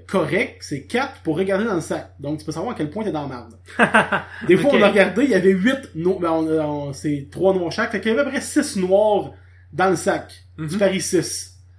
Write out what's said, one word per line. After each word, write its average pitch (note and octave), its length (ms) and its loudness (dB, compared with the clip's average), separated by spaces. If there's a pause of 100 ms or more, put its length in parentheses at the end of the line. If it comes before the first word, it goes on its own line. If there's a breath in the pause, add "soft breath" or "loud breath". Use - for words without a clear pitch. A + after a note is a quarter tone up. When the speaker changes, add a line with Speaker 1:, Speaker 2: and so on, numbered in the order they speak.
Speaker 1:
correct, F3+ 540 -2
c'est C#3 240 -8
quatre C4+ 360 -4
pour D#3 160 -2
regarder G3 280 0
dans G#3+ 100 -2
le D#3+ 60 -2
sac. - 380 -8
Donc, D3 200 -6
tu - 60 -18
peux D#3 60 -8
savoir F#3+ 220 -6
à - 40 -16
quel D3+ 120 -4
point G#3 140 -6
t'es F#3+ 80 -4
dans C#3+ 160 -6
la C3 80 -10
merde. A#2+ 220 -16 (200)
Speaker 2:
<laughs> - 680 0
Speaker 1:
Des F3+ 100 6
fois, C#4 140 2
Speaker 2:
Ok. A#3+ 80 4
Speaker 1:
on - 40 6
a G3+ 60 8
regardé, G3+ 340 4
il C#4 60 4
y G3+ 60 4
avait F#3+ 160 4
huit G3+ 440 0
no-, F3 240 0
ben, E3+ 120 0
on, D#3+ 160 0
on, D3 460 -2
c'est C#3+ 360 -6
trois F#3 240 2
noirs F3 180 -2
chaque, A3+ 200 -2
fait G3+ 80 -2
qu'il A3 100 -2
y A3 40 4
avait C#4+ 80 2
à C#4+ 40 0
peu C4+ 60 -6
près C4+ 100 -4
six - 360 -2
noirs F#3+ 560 2 (400 soft breath)
dans F#3 160 2
le F3+ 60 2
sac. - 380 -2 (240)
Speaker 2:
Mhm. D#3 120 -8
Speaker 1:
Tu F#3 80 -4
paries F#3+ 240 2
six. - 560 -2 (220 soft breath)